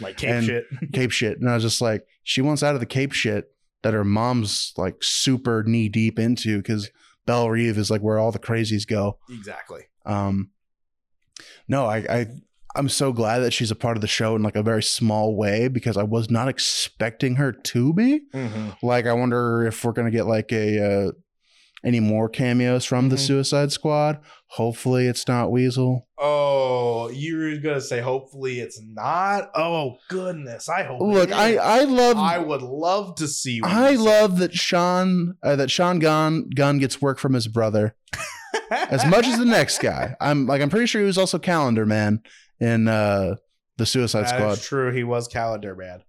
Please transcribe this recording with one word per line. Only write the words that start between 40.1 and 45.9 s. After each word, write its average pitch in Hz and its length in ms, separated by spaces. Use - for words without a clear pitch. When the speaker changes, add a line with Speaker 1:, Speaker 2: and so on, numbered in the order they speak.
Speaker 2:
I'm, 143 280
like, 139 140
I'm 143 80
pretty 220 180
sure 220 120
he 202 80
was 185 100
also 185 220
Calendar 135 460
Man 107 360
in, 117 300
uh, 101 460
the 113 80
Suicide 113 400
Speaker 1:
That - 100
Speaker 2:
Squad. 107 180
Speaker 1:
is 98 100
true. 131 280
He 127 140
was 120 240
Calendar 110 460
Man. 92 340